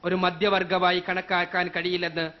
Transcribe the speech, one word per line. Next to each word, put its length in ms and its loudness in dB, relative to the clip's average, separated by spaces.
ഒരു 100 0
മധ്യവർഗമായി 920 2
കണക്കാക്കാൻ 600 0
കഴിയില്ലെന്ന് 600 -2